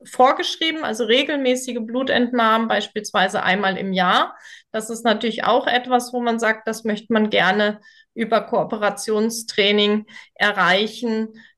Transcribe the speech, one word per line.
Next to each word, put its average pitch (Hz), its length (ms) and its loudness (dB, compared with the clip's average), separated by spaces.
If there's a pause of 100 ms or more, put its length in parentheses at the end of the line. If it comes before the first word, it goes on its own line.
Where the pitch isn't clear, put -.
vorgeschrieben, 311 800 0
also 226 200 -4
regelmäßige 254 760 0
Blutentnahmen, 233 880 0
beispielsweise 208 760 -2
einmal 190 360 0
im 190 140 -6
Jahr. 190 440 2 (340)
Das 220 200 -8
ist 226 140 -10
natürlich 220 400 0
auch 247 220 2
etwas, 247 460 0
wo 247 80 -4
man 233 180 0
sagt, 220 300 -2
das 226 160 -8
möchte 214 280 -4
man 214 180 2
gerne 208 500 2 (340)
über 220 280 0
Kooperationstraining 208 1600 0 (280)
erreichen. 208 920 0 (300)